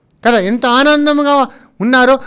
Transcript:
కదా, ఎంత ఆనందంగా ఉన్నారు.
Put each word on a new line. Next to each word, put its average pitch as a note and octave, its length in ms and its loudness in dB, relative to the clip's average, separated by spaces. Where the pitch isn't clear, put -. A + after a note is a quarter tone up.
కదా, A#3 120 2
ఎంత G#3+ 280 -4
ఆనందంగా C#4+ 800 0
ఉన్నారు. B3+ 460 2